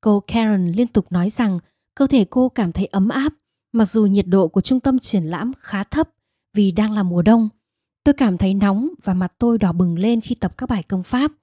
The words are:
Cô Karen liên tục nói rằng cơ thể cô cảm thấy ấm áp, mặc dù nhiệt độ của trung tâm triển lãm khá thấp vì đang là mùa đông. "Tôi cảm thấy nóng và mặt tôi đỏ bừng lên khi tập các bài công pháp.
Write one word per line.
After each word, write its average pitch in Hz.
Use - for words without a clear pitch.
Cô 208
Karen 202
liên 233
tục -
nói 175
rằng 202
cơ 277
thể 254
cô 254
cảm 185
thấy 185
ấm 196
áp, 269
mặc 226
dù 214
nhiệt 196
độ 180
của -
trung 262
tâm 262
triển 185
lãm 175
khá 202
thấp -
vì 202
đang 214
là 208
mùa 175
đông. 220
"Tôi 285
cảm 220
thấy 190
nóng 202
và 190
mặt 180
tôi 233
đỏ 185
bừng 175
lên 226
khi 240
tập -
các 262
bài 202
công 185
pháp. 269